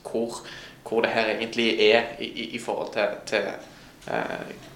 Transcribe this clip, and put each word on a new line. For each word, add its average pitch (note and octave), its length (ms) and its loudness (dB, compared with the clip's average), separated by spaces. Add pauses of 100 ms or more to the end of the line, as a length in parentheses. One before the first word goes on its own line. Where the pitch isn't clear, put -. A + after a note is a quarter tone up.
hvor, A#2 360 -4 (480)
hvor A2+ 160 2
det A2+ 80 2
her A2 220 2
egentlig A2+ 340 0 (220)
er A2+ 300 6
i, A#2 100 -6
i, A#2 160 -8 (100)
i A#2 80 -8
forhold - 320 -4
til, G#2 300 0
til, - 240 0 (560)
eh, - 420 -4 (280)